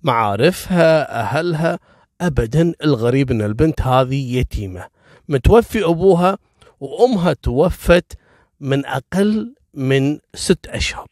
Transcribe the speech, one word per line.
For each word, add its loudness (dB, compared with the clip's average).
معارفها، 0
أهلها. -2
أبدا، 0
الغريب 0
إن -2
البنت 0
هذه 0
يتيمة، -6
متوفي 2
أبوها، 2
وأمها 0
توفت 0
من -2
أقل -2
من 0
ست -4
أشهر. -8